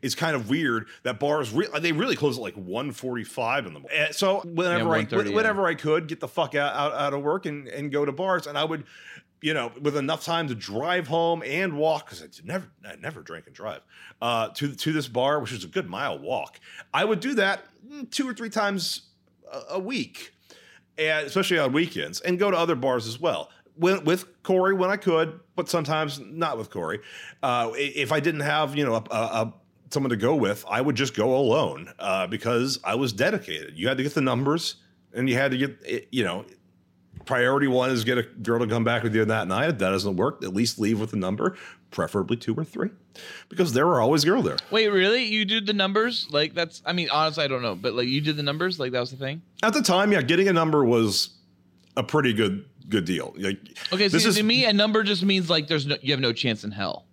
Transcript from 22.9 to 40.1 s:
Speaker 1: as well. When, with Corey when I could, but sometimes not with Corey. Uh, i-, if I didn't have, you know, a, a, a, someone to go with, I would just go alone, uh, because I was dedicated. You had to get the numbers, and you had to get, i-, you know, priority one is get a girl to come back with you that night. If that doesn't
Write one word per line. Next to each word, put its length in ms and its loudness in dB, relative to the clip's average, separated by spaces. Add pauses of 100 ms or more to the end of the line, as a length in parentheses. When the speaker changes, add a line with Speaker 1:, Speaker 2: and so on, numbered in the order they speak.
Speaker 1:
as 120 -8
well. 300 -2 (280)
When, 280 2
with 380 0
Corey 320 4
when 160 2
I 80 0
could, 420 2 (140)
but 160 -4
sometimes 500 0
not 380 -4
with 120 -8
Corey. 300 -4 (420)
Uh, 320 2
i-, 200 -2
if 180 0
I 80 2
didn't 200 0
have, 360 0
you 100 2
know, 80 2
a, 160 0
a, 60 -2
a, 380 -2 (360)
someone 200 0
to 60 0
go 180 2
with, 320 0
I 140 0
would 160 2
just 180 0
go 220 2
alone, 640 2
uh, 280 0
because 560 0
I 120 -2
was 180 0
dedicated. 640 -2
You 100 0
had 100 0
to 40 0
get 120 -2
the 80 2
numbers, 540 0 (360)
and 160 -2
you 80 2
had 140 2
to 80 -2
get, 280 -2
i-, 240 -4
you 140 0
know, 220 -4 (760)
priority 420 2
one 240 4
is 140 0
get 140 2
a 40 0
girl 380 -2
to 60 2
come 180 0
back 180 2
with 120 -2
you 100 6
that 240 0
night. 220 0
If 80 -2
that 120 2
doesn't 260 0